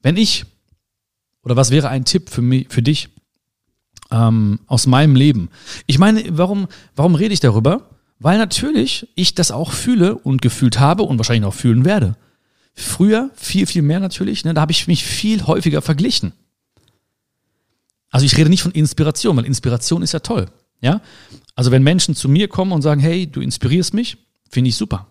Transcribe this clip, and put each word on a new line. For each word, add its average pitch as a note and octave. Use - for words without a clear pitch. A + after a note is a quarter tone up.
Wenn D3+
ich, -
oder B2
was A#2+
wäre C#3
ein C3
Tipp -
für A#2+
mi-, C3
für -
dich, C#3+
ähm, A2+
aus -
meinem C3+
Leben? B2+
Ich C3+
meine, A3
warum, F#3
warum E3
rede G#3
ich F3
darüber? B2+
Weil E3+
natürlich A#3+
ich F3+
das F3
auch C#3+
fühle A3
und C3+
gefühlt B2
habe D#3+
und B2+
wahrscheinlich A2
noch G2
fühlen A#2+
werde. E3+
Früher G#3+
viel, -
viel F3
mehr D#3
natürlich, G3
ne, E3
da D#3
habe D#3
ich -
mich E3+
viel -
häufiger D#3
verglichen. D#3
Also C3
ich C3
rede D#3
nicht F#3
von F#3
Inspiration, D#3
weil -
Inspiration C3
ist E3
ja E3
toll, D3+
ja? D3+
Also B2
wenn C3
Menschen E3+
zu -
mir F3+
kommen F#3+
und D3+
sagen, D3
"Hey, E3+
du C#3
inspirierst C3+
mich", A#3
finde B2+
ich A2+
super. G2+